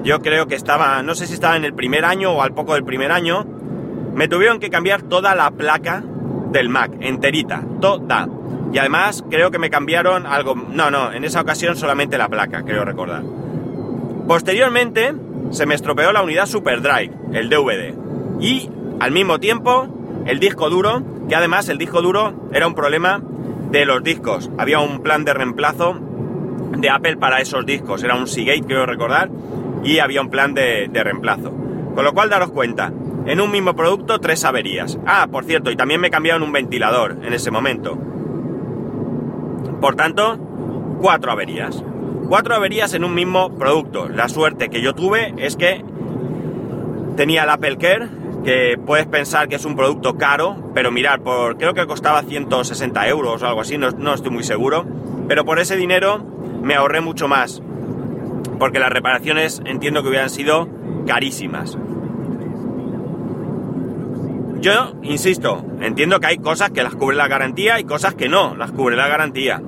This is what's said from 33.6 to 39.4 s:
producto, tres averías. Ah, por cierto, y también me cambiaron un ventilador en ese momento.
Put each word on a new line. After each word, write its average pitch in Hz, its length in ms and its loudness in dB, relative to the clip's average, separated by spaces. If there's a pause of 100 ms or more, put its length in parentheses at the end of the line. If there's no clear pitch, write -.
producto, 175 440 2
tres 165 240 0
averías. 95 600 -2
Ah, 175 260 4
por 131 140 -4
cierto, 147 240 0
y 117 60 -2
también 135 260 2
me 180 80 4
cambiaron 160 320 2
un 151 100 -2
ventilador 117 720 2
en 117 100 -2
ese 117 180 -2
momento. 110 440 0 (1800)